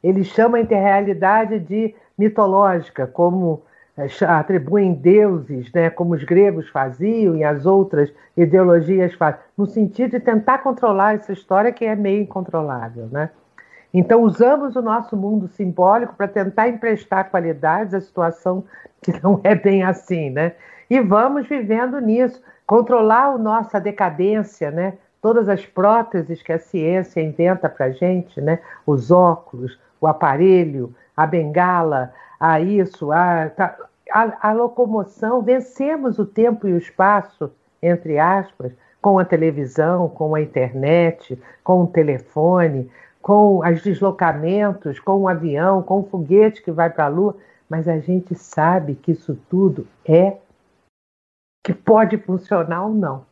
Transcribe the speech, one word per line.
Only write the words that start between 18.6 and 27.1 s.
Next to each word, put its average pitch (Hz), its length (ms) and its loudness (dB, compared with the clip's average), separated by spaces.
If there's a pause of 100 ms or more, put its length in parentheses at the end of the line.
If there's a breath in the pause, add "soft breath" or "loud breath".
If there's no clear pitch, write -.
que 175 100 -4 (100)
não 196 220 2
é 202 120 4
bem 196 280 2
assim, 175 460 -4
né? 156 240 -4 (360 loud breath)
E 262 120 2
vamos 233 480 0
vivendo 247 500 -4
nisso, 240 420 -2 (240 soft breath)
controlar 233 600 4
a 277 120 0
nossa 220 400 -2
decadência, 196 920 -2
né? 180 220 -4 (280 soft breath)
Todas 220 280 2
as 190 160 -2
próteses 190 760 0
que 165 120 -6
a 165 60 -2
ciência 175 600 -4